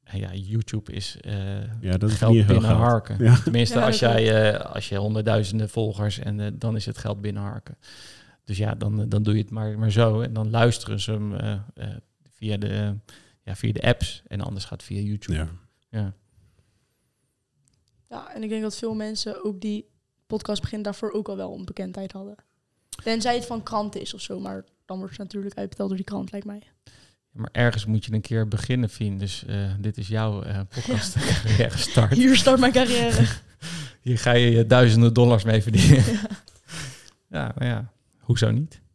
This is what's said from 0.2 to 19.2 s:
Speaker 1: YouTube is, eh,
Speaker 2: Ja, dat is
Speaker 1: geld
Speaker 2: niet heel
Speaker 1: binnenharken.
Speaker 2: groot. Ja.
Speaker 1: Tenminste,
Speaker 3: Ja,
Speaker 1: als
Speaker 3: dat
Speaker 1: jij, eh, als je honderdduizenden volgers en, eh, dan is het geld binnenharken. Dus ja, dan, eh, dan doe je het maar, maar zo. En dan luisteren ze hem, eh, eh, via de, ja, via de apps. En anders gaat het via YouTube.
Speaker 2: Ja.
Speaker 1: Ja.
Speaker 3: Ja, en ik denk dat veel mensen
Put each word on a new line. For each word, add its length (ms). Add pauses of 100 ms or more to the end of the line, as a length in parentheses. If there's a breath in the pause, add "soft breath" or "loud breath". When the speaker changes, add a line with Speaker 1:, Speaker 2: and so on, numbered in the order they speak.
Speaker 1:
YouTube 580
is, 280
eh, 140 (460)
Speaker 2:
Ja, 160
dat 140
is 60
Speaker 1:
geld 160
Speaker 2:
niet 120
heel 160
Speaker 1:
binnenharken. 540
Speaker 2:
groot. 220
Ja. 60
Speaker 1:
Tenminste, 360
Speaker 3:
Ja, 80
Speaker 1:
als 120
Speaker 3:
dat 120
Speaker 1:
jij, 440
eh, 200
als 140
je 80
honderdduizenden 720
volgers 500
en, 220
eh, 140
dan 220
is 100
het 120
geld 220
binnenharken. 560 (680 loud breath)
Dus 120
ja, 180
dan, 260
eh, 80
dan 140
doe 120
je 60
het 100
maar, 280
maar 140
zo. 280
En 120
dan 180
luisteren 500
ze 100
hem, 260
eh, 160
eh, 360 (460)
via 220
de, 380 (480 soft breath)
ja, 140
via 160
de 100
apps. 440
En 140
anders 240
gaat 160
het 20
via 180
YouTube. 380
Speaker 2:
Ja. 100 (420)
Speaker 1:
Ja. 220 (2000)
Speaker 3:
Ja, 260
en 80
ik 60
denk 140
dat 140
veel 180
mensen 500